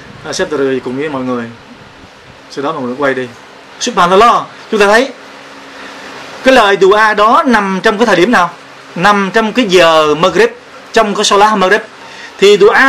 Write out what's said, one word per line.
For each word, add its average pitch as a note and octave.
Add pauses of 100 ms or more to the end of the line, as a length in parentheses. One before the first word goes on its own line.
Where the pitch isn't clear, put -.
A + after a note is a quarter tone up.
(240)
à, D#3
sếp F3
rồi C3+
cùng C3
với D3
mọi C3+
người. B2 (1040)
Sau C#3
đó D3+
mọi D3
người B2
quay C#3
đi. B2+ (520)
Subhanallah, F#3+ (280)
chúng G#3
ta G3+
thấy A#3+ (1300)
cái C4
lời G3
dua G#3
đó A3+
nằm G3+
trong G#3+
cái A#3+
thời G#3
điểm A3+
nào? F#3 (440)
Nằm G3
trong A3
cái B3
giờ E3
Maghrib, F3+ (420)
trong G#3
cái G3+
Salah G#3+
Maghrib. F#3+ (580)
Thì G3+
dua G3+ (140)